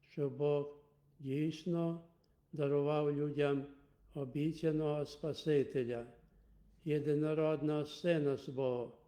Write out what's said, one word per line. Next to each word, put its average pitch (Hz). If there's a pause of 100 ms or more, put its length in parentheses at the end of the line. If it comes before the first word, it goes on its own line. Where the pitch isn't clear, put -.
що 143
Бог 143 (400)
дійсно 165 (480)
дарував 147
людям 143 (480)
обіцяного 151
Спасителя, 135 (800)
єдинородного 151
Сина 147
Свого 127